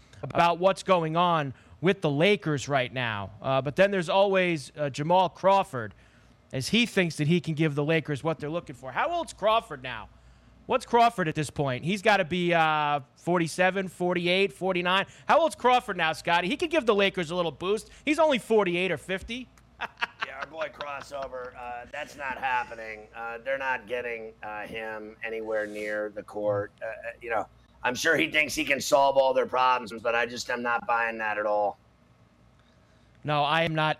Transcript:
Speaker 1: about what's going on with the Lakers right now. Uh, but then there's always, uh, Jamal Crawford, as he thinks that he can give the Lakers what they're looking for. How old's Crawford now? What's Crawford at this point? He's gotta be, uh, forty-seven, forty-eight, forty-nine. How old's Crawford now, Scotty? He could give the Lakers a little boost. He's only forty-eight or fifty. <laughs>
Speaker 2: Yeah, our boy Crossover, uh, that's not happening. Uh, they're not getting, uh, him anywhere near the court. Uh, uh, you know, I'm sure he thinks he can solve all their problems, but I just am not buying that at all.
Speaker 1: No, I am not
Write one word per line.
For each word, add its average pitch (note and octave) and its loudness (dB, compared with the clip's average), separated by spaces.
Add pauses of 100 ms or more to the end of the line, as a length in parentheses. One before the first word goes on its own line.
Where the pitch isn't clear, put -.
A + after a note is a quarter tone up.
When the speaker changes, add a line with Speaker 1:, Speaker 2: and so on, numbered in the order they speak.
(240)
Speaker 1:
about E3+ 2
what's F#3+ 2
going E3 2
on E3 2 (280)
with F#3+ 2
the D#3 2
Lakers D3+ 2
right B2+ 0
now. A2 -4 (100)
Uh, C3+ 0
but C#3 -6
then G3 6
there's F#3 -2
always, F#3 2
uh, D3 -4
Jamal E3 2
Crawford, F3 0 (560)
as C3 -4
he A#3 4
thinks F3 0
that D3 -2
he F3 4
can D#3+ -4
give D3+ 0
the C#3+ -2
Lakers D3+ -2
what D#3+ -2
they're D3 -8
looking D#3+ -8
for. C3 -14
How A#3 -2
old's E4+ -4
Crawford A3 0
now? A#2+ -12 (560)
What's B2+ -2
Crawford A#3 2
at D3 -2
this D#3 -2
point? C3 -4
He's F#3 -2
gotta G3 4
be, F3 0
uh, D3+ 2 (160)
forty-seven, F3+ 0
forty-eight, F3+ 0
forty-nine. F3+ 0 (200)
How C4 6
old's D#4 2
Crawford A#3+ 2
now, D#3+ 0
Scotty? - 0
He C#4+ -2
could F4 -4
give C#4+ 2
the A3+ 4
Lakers F#3+ 0
a F3 -6
little E3+ -2
boost. F#3+ -4 (160)
He's D4+ 2
only D4+ 4
forty-eight F#3 2
or D3 -2
fifty. A3+ -10 (320)
<laughs> - -8 (400)
Speaker 2:
Yeah, C3+ -14
our C#3+ -10
boy D#3 -8 (100)
Crossover, C3+ -10
uh, B2 -12
that's C#3+ -12
not C3 -8
happening. A2+ -6
Uh, A#2 -10
they're C3+ -2
not B2+ -4
getting, A#2 -6 (100)
uh, G#2+ -10
him A2 -10
anywhere A2 -4
near G#2+ -6
the G#2 -12
court. G#2 -2 (120)
Uh, A2+ -6
uh, A2+ -10 (100)
you A#2 -10
know, G#2+ -2 (340)
I'm B2 -2
sure D#3 2
he D#3 2
thinks D3+ 0
he D#3 -2
can C3 0
solve C#3 4
all C3+ 6
their B2+ 2
problems, B2 2 (100)
but A#2 2
I A#2+ 2
just A#2+ -6
am B2 -4
not A#2+ -2
buying A#2 0
that G#2+ -2
at G#2+ 0
all. G#2 0 (1400)
Speaker 1:
No, D3 0
I D#3 2
am E3 -2
not D#3 2